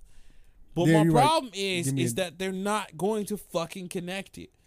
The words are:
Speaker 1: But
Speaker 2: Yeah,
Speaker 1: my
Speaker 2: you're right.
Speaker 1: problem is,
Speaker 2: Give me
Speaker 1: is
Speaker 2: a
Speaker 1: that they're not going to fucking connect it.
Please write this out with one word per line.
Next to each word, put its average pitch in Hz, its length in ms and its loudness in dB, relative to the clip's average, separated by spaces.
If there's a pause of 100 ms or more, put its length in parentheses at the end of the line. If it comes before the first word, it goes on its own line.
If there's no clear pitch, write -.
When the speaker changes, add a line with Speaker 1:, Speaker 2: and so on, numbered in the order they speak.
(760)
Speaker 1:
But 170 120 4
Speaker 2:
Yeah, 160 120 8
Speaker 1:
my 156 40 6
Speaker 2:
you're 165 100 4
right. 196 120 6
Speaker 1:
problem 311 280 2
is, 185 340 -2
Speaker 2:
Give 135 80 -2
me 131 80 0
Speaker 1:
is 120 100 0
Speaker 2:
a - 20 -8
Speaker 1:
that 175 240 -6
they're 190 120 -4
not 196 460 -4
going 208 300 -2
to 208 100 -6
fucking 170 520 -8
connect 180 480 -10
it. - 140 -16 (160)